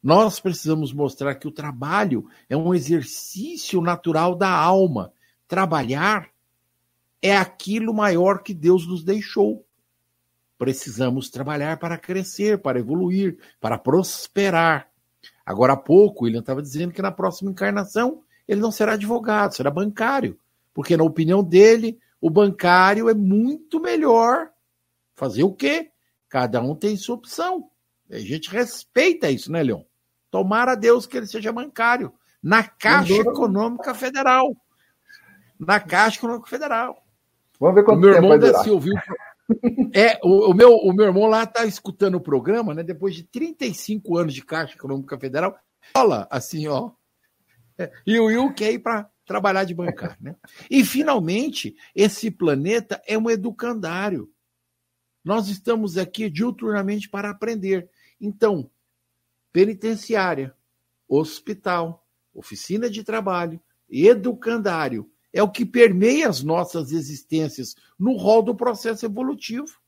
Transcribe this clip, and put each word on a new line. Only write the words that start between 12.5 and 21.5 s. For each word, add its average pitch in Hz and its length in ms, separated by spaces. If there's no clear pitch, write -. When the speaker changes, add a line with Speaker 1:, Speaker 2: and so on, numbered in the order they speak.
Speaker 1:
para 127 160
evoluir, 180 580
para 110 160
prosperar. 165 1120
Agora 113 280
há 127 40
pouco, 190 500
ele 117 120
estava 135 240
dizendo 151 300
que 190 100
na 196 80
próxima 190 400
encarnação 202 720
ele 202 140
não 226 100
será 214 220
advogado, 214 640
será 143 160
bancário. 208 680
Porque, 160 240
na 160 60
opinião 165 400
dele, 220 560